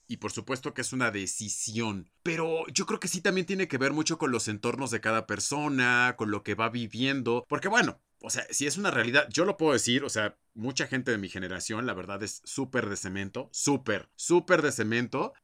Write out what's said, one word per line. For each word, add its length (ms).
y 100
por 160
supuesto 400
que 80
es 140
una 160
decisión, 1000
pero 460
yo 180
creo 120
que 100
sí 120
también 260
tiene 220
que 80
ver 160
mucho 240
con 140
los 180
entornos 420
de 120
cada 240
persona, 880
con 140
lo 120
que 120
va 160
viviendo, 760
porque 220
bueno, 320
o 80
sea, 200
si 160
es 120
una 120
realidad, 400
yo 140
lo 120
puedo 180
decir, 280
o 60
sea, 280
mucha 320
gente 240
de 80
mi 100
generación, 580
la 60
verdad 300
es 220
súper 440
de 80
cemento, 560
súper, 640
súper 460
de 100
cemento, 720